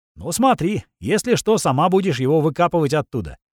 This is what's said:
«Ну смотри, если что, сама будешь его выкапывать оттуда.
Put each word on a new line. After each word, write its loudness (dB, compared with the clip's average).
«Ну -10
смотри, 0
если -2
что, 0
сама 2
будешь 0
его 2
выкапывать 0
оттуда. -4